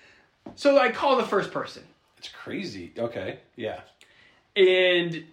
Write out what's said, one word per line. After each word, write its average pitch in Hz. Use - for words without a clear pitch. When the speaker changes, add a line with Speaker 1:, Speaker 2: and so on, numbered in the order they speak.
Speaker 1:
So 277
I 247
call 262
the 226
first 190
person. -
Speaker 2:
It's -
crazy. 101
Okay. 113
Yeah. 104
Speaker 1:
And 180